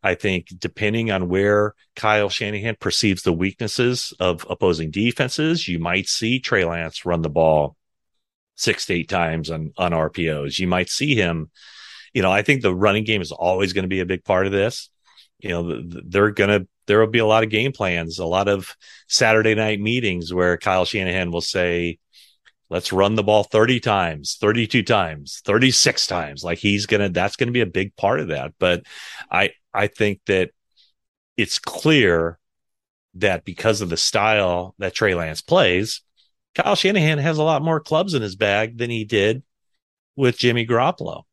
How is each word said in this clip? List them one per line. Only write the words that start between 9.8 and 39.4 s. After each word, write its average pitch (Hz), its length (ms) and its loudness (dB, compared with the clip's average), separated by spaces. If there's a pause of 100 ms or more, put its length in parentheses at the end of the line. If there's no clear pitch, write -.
R 80 160 0
P 82 200 -4
Os. 73 300 -4
You 92 80 -2
might 90 220 0
see 135 260 -2
him, 82 360 -2 (600)
you 117 80 0
know, 92 100 2
I 101 100 2
think 131 200 0
the 98 120 2
running 101 300 2
game 107 180 -2
is 80 100 -8
always 90 420 -2
gonna 95 140 -2
be 95 120 -2
a 90 60 -2
big 90 180 -4
part 95 220 2
of 98 60 -2
this. 101 380 -2 (500)
You 104 100 -12
know, 85 180 -4
th-, 82 240 -8
th-, 78 160 -14
they're 101 240 2
gonna, 101 360 2 (200)
there 104 120 6
will 110 80 6
be 113 120 2
a 113 60 2
lot 110 180 4
of 110 80 -2
game 87 200 0
plans, 85 460 -4
a 92 80 -4
lot 95 220 2
of 101 280 -2 (320)
Saturday 110 460 4
night 107 260 0
meetings 101 540 -2
where 90 240 2
Kyle 92 260 0
Shanahan 92 480 -2
will 85 100 -2
say, 87 580 -2 (720)
"Let's 87 220 -6
run 98 220 4
the 107 100 0
ball 107 200 4
thirty 117 360 2
times, 85 640 -2
thirty-two 110 420 2
times, 82 640 -2
thirty-six 123 640 2
times." 76 360 -6
Like, 85 140 -4
he's 101 300 0
gonna, 101 220 2
that's 90 260 -2
gonna 120 160 -2
be 123 100 0
a 104 60 -2
big 95 280 -6
part 107 240 0
of 147 100 -6
that. 71 300 -6
But 90 240 2 (480)
I, 98 200 0 (220)
I 101 140 0
think 104 380 -2
that 92 260 0 (880)
it's - 220 -2
clear 90 760 2 (760)
that 92 320 -2
because 104 360 -2
of 90 80 -4
the 82 60 -2
style 98 840 0
that 95 140 -4
Trey 98 220 2
Lance 80 260 -6
plays, 110 600 2 (540)
Kyle 202 200 0
Shanahan 160 440 2
has 156 180 0
a 151 60 0
lot 156 180 2
more 160 180 0
clubs 175 340 -2
in 131 80 0
his 98 140 -6
bag 107 420 0
than 120 120 -4
he 113 160 -4
did 110 380 2 (760)